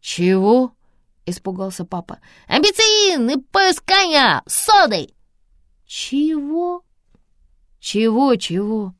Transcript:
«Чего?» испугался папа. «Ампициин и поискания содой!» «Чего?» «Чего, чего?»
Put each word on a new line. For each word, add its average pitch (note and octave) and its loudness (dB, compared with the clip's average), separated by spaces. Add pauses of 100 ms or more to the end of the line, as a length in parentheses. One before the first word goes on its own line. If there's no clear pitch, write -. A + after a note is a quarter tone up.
«Чего?» G3 2 (540)
испугался F#3 -10
папа. - -10 (260)
«Ампициин G4 2
и C#4 -2
поискания F4+ 0
содой!» D4 2 (720)
«Чего?» D#4 -4 (960)
«Чего, A3+ 0
чего?» G3+ -6